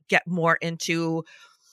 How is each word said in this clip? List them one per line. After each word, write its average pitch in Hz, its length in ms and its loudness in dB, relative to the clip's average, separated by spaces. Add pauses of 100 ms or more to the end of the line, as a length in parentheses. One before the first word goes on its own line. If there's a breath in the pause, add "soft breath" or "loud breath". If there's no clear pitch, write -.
get 180 160 2
more 165 300 2
into 165 680 -2 (500 soft breath)